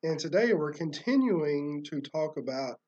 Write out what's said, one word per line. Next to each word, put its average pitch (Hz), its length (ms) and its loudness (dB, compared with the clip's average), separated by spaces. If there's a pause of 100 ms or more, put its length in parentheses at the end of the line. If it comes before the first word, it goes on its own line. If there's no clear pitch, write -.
And 160 140 0
today 196 340 4
we're 151 200 0
continuing 151 1160 0
to 147 100 -4
talk 156 360 -4
about 131 520 -4